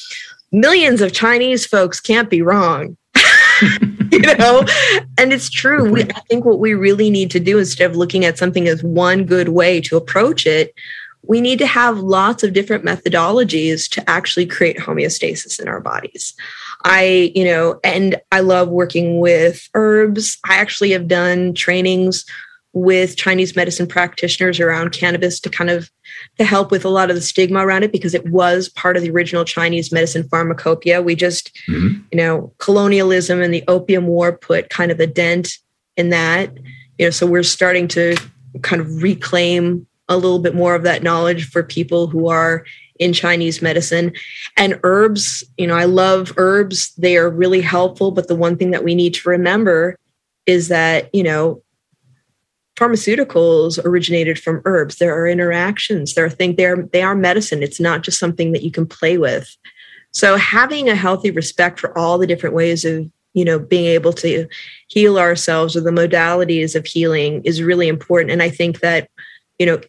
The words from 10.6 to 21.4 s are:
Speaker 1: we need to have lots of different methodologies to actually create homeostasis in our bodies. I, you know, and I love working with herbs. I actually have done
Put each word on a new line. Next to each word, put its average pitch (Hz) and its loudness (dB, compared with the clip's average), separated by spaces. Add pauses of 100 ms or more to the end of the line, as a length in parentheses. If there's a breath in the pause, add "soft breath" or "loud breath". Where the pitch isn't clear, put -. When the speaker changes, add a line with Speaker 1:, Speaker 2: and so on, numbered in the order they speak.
Speaker 1:
we 233 2
need 254 0
to 277 2
have 240 2
lots 190 0
of 196 0
different 202 -2
methodologies 170 0
to - -4
actually 180 -2
create 175 0
homeostasis - -6
in - -10
our - -8
bodies. - -10 (500 loud breath)
I, 185 2
you 185 2
know, 165 0
and 185 0 (160)
I 190 4
love 180 2
working 170 0
with 170 2
herbs. 214 2
I 190 2
actually 202 0
have 175 -2
done 180 0